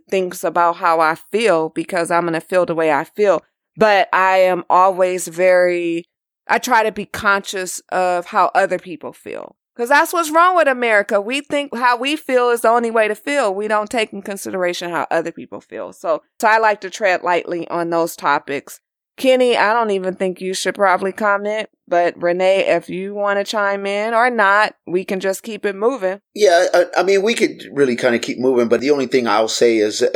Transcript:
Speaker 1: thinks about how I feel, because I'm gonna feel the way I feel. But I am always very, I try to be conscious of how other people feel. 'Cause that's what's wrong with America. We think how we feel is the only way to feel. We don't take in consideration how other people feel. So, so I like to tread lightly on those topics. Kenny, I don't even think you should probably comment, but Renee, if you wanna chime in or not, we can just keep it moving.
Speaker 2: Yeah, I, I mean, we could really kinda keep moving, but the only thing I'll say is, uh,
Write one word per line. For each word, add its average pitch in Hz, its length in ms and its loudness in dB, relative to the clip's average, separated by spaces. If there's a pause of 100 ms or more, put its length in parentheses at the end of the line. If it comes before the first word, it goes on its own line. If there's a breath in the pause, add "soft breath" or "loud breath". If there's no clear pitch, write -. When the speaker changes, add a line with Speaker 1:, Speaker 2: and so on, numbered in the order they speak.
Speaker 1:
thinks 185 340 -4
about 170 340 0
how 170 220 2
I 160 160 2
feel, 170 540 0
because 165 420 -4
I'm 170 140 0
gonna 165 160 -4
feel 180 240 0
the 165 100 -4
way 160 160 2
I 143 120 0
feel. 190 400 0 (340)
But 202 360 4
I 190 260 4
am 185 300 2
always 180 580 2
very, 175 760 0 (440)
I 226 120 2
try 226 240 2
to 220 80 0
be 202 140 -8
conscious 196 840 -4
of 180 380 -2
how 190 260 2
other 185 260 0
people 156 340 -14
feel. - 420 -16 (220)
'Cause 240 120 -4
that's 302 220 4
what's 339 180 -2
wrong 349 280 4
with 311 100 4
America. 233 540 0
We 254 200 -6
think 285 340 -6
how 247 220 2
we 277 200 -2
feel 247 320 0
is 240 120 0
the 233 80 2
only 233 220 2
way 220 160 2
to 208 80 -4
feel. 262 400 -2
We 214 140 -6
don't 214 200 -2
take 220 220 -4
in 196 100 -12
consideration 185 680 -6
how 160 180 -4
other 165 220 -2
people - 300 -16
feel. 101 320 -14
So, 160 280 -4 (200)
so 233 80 2
I 220 80 4
like 214 240 2
to 185 80 -12
tread 185 340 -2
lightly 170 460 -2
on 170 200 -4
those 170 280 -2
topics. 143 640 -4 (380)
Kenny, 254 380 2
I 202 180 2
don't 226 180 0
even 185 240 -2
think 185 260 -4
you 185 120 -6
should - 220 -4
probably 190 360 0
comment, 208 580 -2 (180)
but 175 340 0
Renee, 185 460 2
if 170 220 0
you 190 240 -10
wanna 202 320 -2
chime 202 400 -4
in 208 280 -4
or 233 160 2
not, 208 460 2 (120)
we 180 180 -2
can 190 140 -4
just 190 240 -4
keep 214 220 -8
it 202 100 -4
moving. 202 440 -2 (160)
Speaker 2:
Yeah, 180 380 4
I, 175 120 4 (120)
I 180 60 2
mean, 196 180 2
we 226 120 0
could 208 380 -2
really 135 240 2
kinda 120 240 0
keep 123 200 -8
moving, 123 280 2
but 117 140 2
the 139 100 0
only 135 160 0
thing 120 200 0
I'll 110 200 2
say 117 300 2
is, 107 240 0
uh, 123 140 2